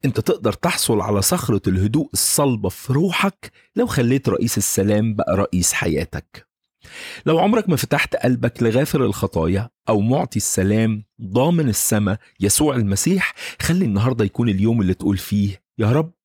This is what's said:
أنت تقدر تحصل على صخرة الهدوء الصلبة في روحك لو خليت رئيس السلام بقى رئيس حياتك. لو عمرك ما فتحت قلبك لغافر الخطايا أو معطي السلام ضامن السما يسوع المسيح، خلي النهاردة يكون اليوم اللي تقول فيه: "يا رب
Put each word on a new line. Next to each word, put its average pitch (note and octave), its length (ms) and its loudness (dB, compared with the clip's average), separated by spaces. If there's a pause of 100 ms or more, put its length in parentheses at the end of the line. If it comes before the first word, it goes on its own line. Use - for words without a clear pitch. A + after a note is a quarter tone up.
أنت B2+ 160 0
تقدر A#2 320 0
تحصل A#2+ 480 -2
على G2+ 220 0
صخرة A#2+ 460 0
الهدوء G#2 440 0
الصلبة A#2+ 560 0
في - 240 -6
روحك F3+ 600 -2 (240)
لو A#3+ 100 0
خليت C3 420 0
رئيس A2 300 0
السلام G#2 560 2
بقى F#2+ 220 -2
رئيس F2+ 360 0
حياتك. - 760 -4 (800)
لو D#3+ 120 4
عمرك G#3+ 300 2
ما D#3+ 80 2
فتحت - 400 -2
قلبك B2 460 0
لغافر B2+ 420 2
الخطايا G2 680 -2 (180)
أو A2 120 2
معطي B2+ 360 0
السلام G#2+ 680 0 (180)
ضامن C3+ 460 2
السما G#2 500 0 (220)
يسوع C3 360 2
المسيح، B2 580 0 (280)
خلي F3+ 220 0
النهاردة A2+ 400 2
يكون A#2+ 240 0
اليوم A2 320 2
اللي F#2 140 2
تقول - 240 -2
فيه: G2+ 440 -2 (160)
"يا A2 140 2
رب D#3+ 200 0 (120)